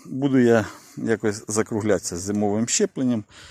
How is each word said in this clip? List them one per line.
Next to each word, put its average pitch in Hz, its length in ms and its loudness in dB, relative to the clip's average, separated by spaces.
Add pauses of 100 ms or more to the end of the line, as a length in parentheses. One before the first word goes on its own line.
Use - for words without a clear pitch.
буду 135 320 0
я 117 280 6 (300)
якось 113 520 -2
закруглятися 107 680 -2
з 87 40 -6
зимовим 104 480 -2
щепленням. 127 560 -2 (260)